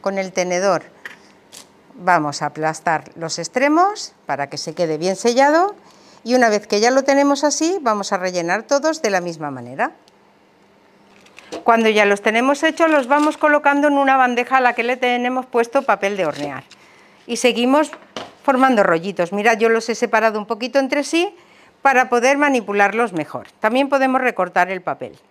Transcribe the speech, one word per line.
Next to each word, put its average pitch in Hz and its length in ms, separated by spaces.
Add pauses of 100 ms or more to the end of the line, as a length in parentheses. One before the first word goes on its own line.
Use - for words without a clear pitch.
Con 196 180
el 190 120
tenedor 180 520 (1120)
vamos 170 480
a - 20
aplastar 156 600 (100)
los 165 240
extremos 302 760 (140)
para 139 240
que 147 80
se 165 160
quede 160 240
bien 185 160
sellado 294 580 (500)
y 240 120
una 240 140
vez 208 180
que 208 120
ya 240 120
lo 269 120
tenemos 277 400
así, 320 380
vamos 208 320
a 190 40
rellenar 180 440
todos 302 400
de 220 80
la 185 100
misma 160 300
manera. 131 440 (1700)
Cuando 226 260
ya 208 160
los 202 160
tenemos 247 400
hechos, 320 300
los 277 160
vamos 294 300
colocando 294 500
en 285 100
una 269 180
bandeja 247 420
a 262 40
la 247 120
que 233 100
le 254 120
tenemos 247 520
puesto 233 340
papel 202 340
de 180 120
hornear. 143 360 (640)
Y 240 120
seguimos 254 540 (520)
formando 262 400
rollitos. 175 500
Mirad, 214 240
yo 226 120
los 226 200
he 220 60
separado 220 420
un 208 80
poquito 233 320
entre 277 260
sí 339 320 (460)
para 254 280
poder 247 280
manipularlos 214 760
mejor. 147 360 (120)
También 262 300
podemos 262 320
recortar 185 480
el 185 140
papel. 131 360 (120)